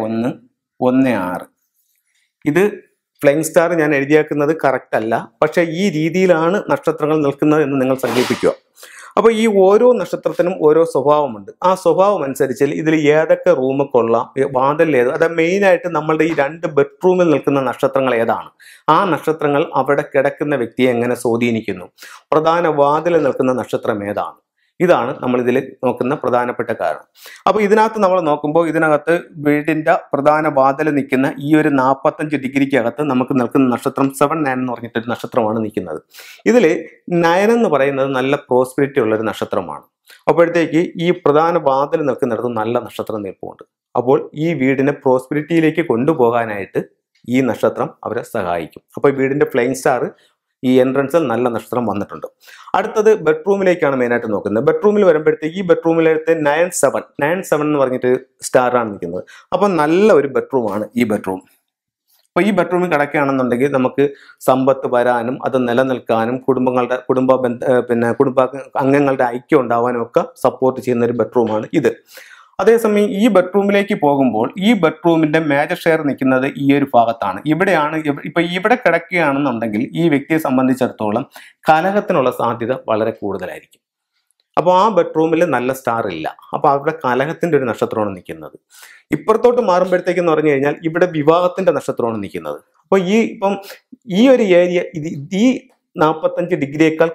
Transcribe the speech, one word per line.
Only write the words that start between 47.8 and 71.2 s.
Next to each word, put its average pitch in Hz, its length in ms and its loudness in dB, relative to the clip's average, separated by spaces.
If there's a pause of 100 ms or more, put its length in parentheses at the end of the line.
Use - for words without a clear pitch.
അവരെ 107 260 -6
സഹായിക്കും. 87 500 -6 (140)
അപ്പോൾ 139 160 2
ഈ - 80 -8
വീടിൻ്റെ 139 320 0
ഫ്ലൈയിങ് 127 300 -2
സ്റ്റാർ 127 200 0 (640)
ഈ - 20 2 (100)
എൻട്രൻസിൽ 135 480 0
നല്ല 117 240 -2
നക്ഷത്രം 117 360 -6
വന്നിട്ടുണ്ട്. 95 360 -8 (520)
അടുത്തത് 214 320 0 (180)
ബെഡ്റൂമിലേക്കാണ് 170 760 2
മെയിനായിട്ട് 120 320 0
നോക്കുന്നത്. 101 340 -2
ബെഡ്റൂമിൽ 202 400 2
വരുമ്പോഴത്തേക്ക് 156 540 2
ഈ - 80 -6
ബെഡ്റൂമിലത്തെ 160 640 2 (140)
നയൻ 160 200 2 (140)
സെവൻ, 120 220 0 (200)
നയൻ 170 160 0 (100)
സെവൻ 151 200 0
എന്ന് 151 140 0
പറഞ്ഞിട്ട് 123 280 0 (360)
സ്റ്റാറാണ് 123 460 0
നിൽക്കുന്നത്. 90 300 -10 (320)
അപ്പോൾ 202 140 2 (120)
നല്ല 170 260 4 (120)
ഒരു 139 180 0
ബെഡ്റൂമാണ് 110 500 -2 (140)
ഈ 120 120 2
ബെഡ്റൂം. 95 280 -6 (920)
അപ്പോൾ 175 180 2
ഈ - 100 2
ബെഡ്റൂമിൽ 175 360 0
കിടക്കുകയാണെന്നുണ്ടെങ്കിൽ 139 800 0
നമുക്ക് 127 260 0 (460)
സമ്പത്ത് 131 460 2
വരാനും 120 420 0 (100)
അത് 135 120 0 (100)
നിലനിൽക്കാനും 120 680 -2 (100)
കുടുംബങ്ങളുടെ 127 500 0 (120)
കുടുംബ 131 220 2 (140)
ബന്ധ-, 120 260 -6
ഏഹ്, 123 200 2
പിന്നെ 117 180 0 (100)
കുടുംബ 131 220 2 (420)
അംഗങ്ങളുടെ 135 420 2 (120)
ഐക്യം 131 260 2
ഉണ്ടാവാനും 117 440 -2
ഒക്കെ 175 160 0 (220)
സപ്പോർട്ട് 127 400 0
ചെയ്യുന്ന 120 240 0
ഒരു 120 120 -4